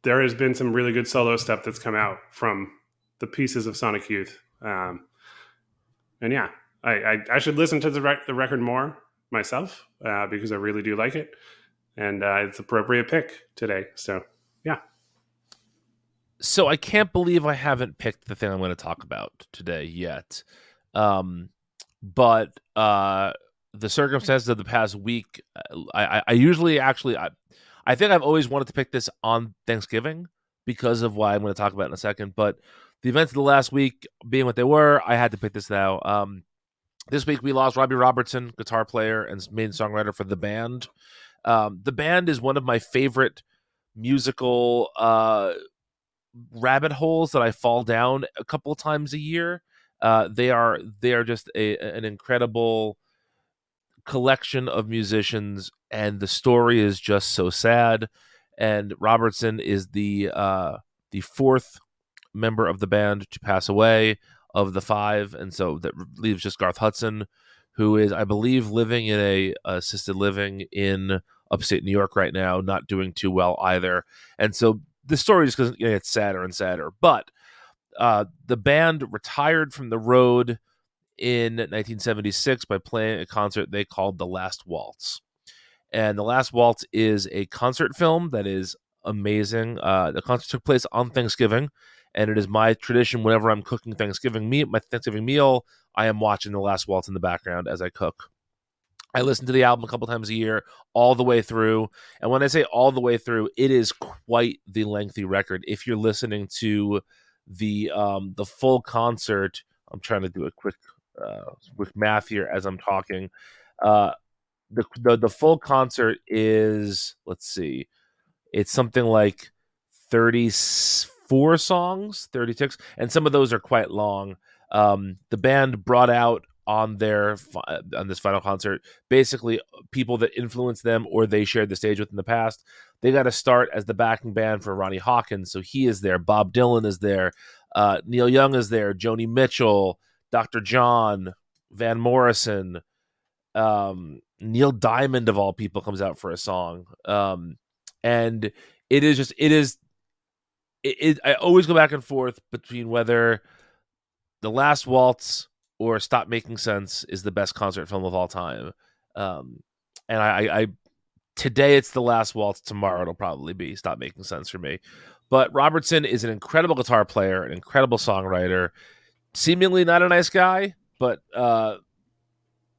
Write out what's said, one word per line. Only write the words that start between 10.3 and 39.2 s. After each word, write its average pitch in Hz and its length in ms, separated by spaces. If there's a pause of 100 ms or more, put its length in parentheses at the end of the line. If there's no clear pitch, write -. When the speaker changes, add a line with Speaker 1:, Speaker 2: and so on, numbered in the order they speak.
Speaker 1:
I - 20
really 104 260
do 104 140
like 120 200
it. 151 160 (680)
And, 101 260
uh, 101 240
it's - 120
appropriate 117 500
pick - 320 (160)
today. 98 380
So, 95 280 (400)
yeah. 151 140 (1600)
Speaker 2:
So 165 300
I 156 80
can't 214 340
believe 175 340
I 147 100
haven't 127 420
picked - 320
the 101 60
thing 104 140
I'm 95 120
gonna 90 120
talk - 300
about - 300 (180)
today 85 320
yet. 82 600 (500)
Um, 95 560 (520)
but, 113 600 (120)
uh, 98 600 (400)
the 107 160
circumstances 131 600
of 113 80
the 101 60
past 110 320
week, 107 480 (120)
uh, - 280 (100)
I, 104 240
I, - 120
I - 40
usually 156 460
actually, 131 360
I, 87 140 (560)
I 127 80
think 202 180
I've 170 120
always 147 240
wanted 135 200
to - 60
pick 135 180
this 123 160 (140)
on 113 320 (140)
Thanksgiving 117 580 (400)
because 117 380
of 107 120
why 104 200
I'm 101 60
gonna 104 120
talk 101 200
about 98 140
in 65 60
a 92 40
second. 104 380
But 104 220 (460)
the 123 60
events 151 220
of - 40
the 143 60
last 139 300
week 135 360 (200)
being 127 200
what 117 80
they 123 80
were, 147 420
I 117 100
had 120 160
to 110 60
pick 104 160
this 104 160
now. 98 340
Um, 101 400 (680)
this 135 160
week 135 160
we 139 80
lost 131 240
Robbie 131 180
Robertson, 123 640
guitar 113 260
player 110 400